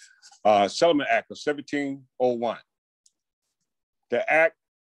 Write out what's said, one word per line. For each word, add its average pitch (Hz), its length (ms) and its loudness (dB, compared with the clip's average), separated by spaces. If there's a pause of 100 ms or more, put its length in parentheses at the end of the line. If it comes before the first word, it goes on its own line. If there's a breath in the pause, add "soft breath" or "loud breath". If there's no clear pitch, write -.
(460 loud breath)
Uh, 101 220 4
Settlement 147 460 0
Act 110 180 -2
of 101 80 -16
seventeen 143 680 -8 (140)
oh 127 140 0
one. 117 260 -4 (1500)
The - 220 -2
Act - 240 2 (400)